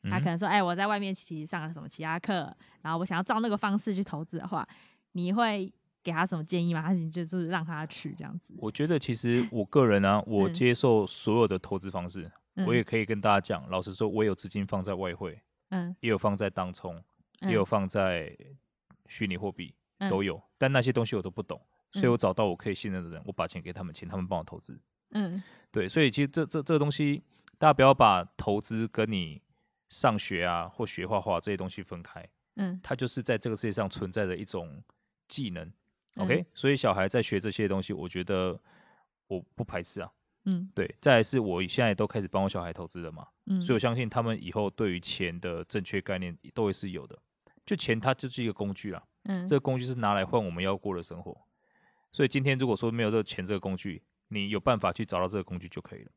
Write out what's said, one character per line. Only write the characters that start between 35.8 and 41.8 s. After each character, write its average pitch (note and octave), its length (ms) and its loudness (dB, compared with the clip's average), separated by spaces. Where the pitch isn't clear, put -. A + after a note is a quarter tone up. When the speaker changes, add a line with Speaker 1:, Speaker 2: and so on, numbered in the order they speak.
Speaker 2:
嗯。 F#2+ 100 -2
Speaker 1:
OK？ D#3 280 2
所 - 160 0
以 C#3+ 60 4
小 A2+ 180 2
孩 F#2+ 140 4
在 - 140 2
学 G#2 180 0
这 G2 100 -2
些 G#2 180 0
东 F#2+ 140 0
西， G2+ 120 -6
我 F2 160 -8
觉 F2+ 140 -4
得 F#2 360 0
我 F#2+ 120 -6
不 A#2 80 -4
排 F#2 180 -6
斥 F2+ 200 -12
啊。 E2+ 100 -12
Speaker 2:
嗯。 F#3+ 280 -2
Speaker 1:
对， - 260 -2
再 C3+ 180 8
来 A2+ 60 8
是 C3 160 2
我 F#2+ 260 0
现 A#2+ 200 2